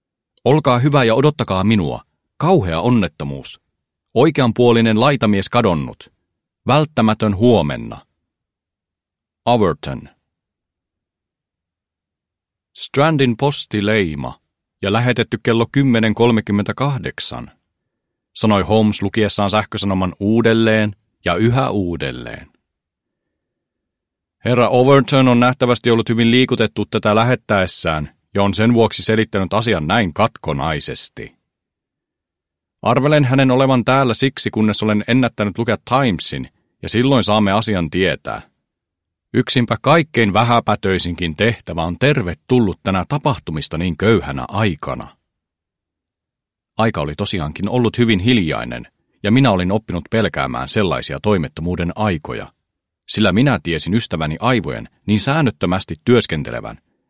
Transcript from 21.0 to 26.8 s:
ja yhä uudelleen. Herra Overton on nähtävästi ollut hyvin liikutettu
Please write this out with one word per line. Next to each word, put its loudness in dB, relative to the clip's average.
ja 0
yhä 0
uudelleen. -8
Herra 2
Overton 4
on 4
nähtävästi 2
ollut 2
hyvin 2
liikutettu 0